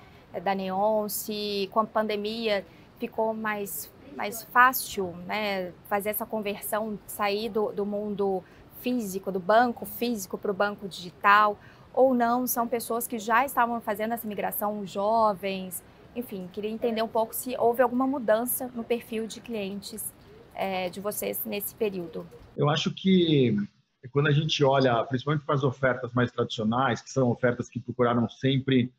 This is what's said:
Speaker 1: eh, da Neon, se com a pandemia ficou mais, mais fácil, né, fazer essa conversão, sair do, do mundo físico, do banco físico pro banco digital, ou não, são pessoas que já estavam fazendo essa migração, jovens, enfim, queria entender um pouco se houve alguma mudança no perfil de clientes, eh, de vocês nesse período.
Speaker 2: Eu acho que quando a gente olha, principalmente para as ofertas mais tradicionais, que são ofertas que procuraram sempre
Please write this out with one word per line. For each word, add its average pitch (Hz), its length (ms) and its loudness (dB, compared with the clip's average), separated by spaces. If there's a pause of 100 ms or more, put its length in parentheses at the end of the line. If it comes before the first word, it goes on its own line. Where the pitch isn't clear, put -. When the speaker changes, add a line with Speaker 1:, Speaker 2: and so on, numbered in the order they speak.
(340)
Speaker 1:
eh, 185 80 -10
da 190 140 0
Neon, 202 520 0
se 208 640 -4
com 226 80 0
a 214 60 4
pandemia 214 800 -2 (320)
ficou 226 380 -2
mais, 214 580 -6 (220)
mais 208 260 -6
fácil, 247 720 4 (160)
né, 196 440 -4 (160)
fazer 202 220 -2
essa 214 160 -4
conversão, 214 800 -6
sair 208 440 -2
do, 208 220 -2
do 202 140 -4
mundo 202 580 -2 (360)
físico, 202 520 -4
do 190 80 -2
banco 220 460 4
físico 226 520 -4
pro 208 160 -4
banco 202 340 -2
digital, 208 680 4 (360)
ou 262 200 6
não, 240 340 2
são 240 200 -2
pessoas 233 400 -4
que 233 120 -6
já 226 260 4
estavam 233 340 0
fazendo 220 340 -4
essa 220 140 -6
migração, 202 580 -4
jovens, 196 1000 0 (320)
enfim, 202 360 -8
queria 214 180 -6
entender 226 320 0
um 226 60 0
pouco 226 260 0
se 247 240 -6
houve 233 240 4
alguma 247 240 2
mudança 247 680 0
no 226 80 -6
perfil 226 420 -4
de 220 160 -12
clientes, 202 720 -8 (400)
eh, 185 360 -4
de 180 100 -12
vocês 202 460 -6
nesse 208 280 -6
período. 180 540 -4 (280)
Speaker 2:
Eu 143 140 2
acho 156 240 0
que 156 640 4 (540)
quando 143 160 2
a 151 40 6
gente 147 320 2
olha, 131 420 4
principalmente 143 400 -2
para 151 100 2
as 135 80 0
ofertas 127 500 0
mais 123 180 2
tradicionais, 117 680 0
que - 80 -18
são 127 220 2
ofertas 123 360 0
que - 120 -8
procuraram 120 500 2
sempre 131 680 2